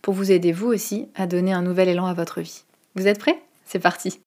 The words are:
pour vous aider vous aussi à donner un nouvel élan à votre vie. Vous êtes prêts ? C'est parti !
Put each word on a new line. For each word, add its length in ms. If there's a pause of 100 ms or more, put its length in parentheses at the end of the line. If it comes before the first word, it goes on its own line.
pour 100
vous 180
aider 200
vous 160
aussi 480
à 100
donner 280
un 100
nouvel 260
élan 160
à 80
votre 280
vie. 240 (280)
Vous 140
êtes 100
prêts ? 240 (300)
C'est 60
parti ! 500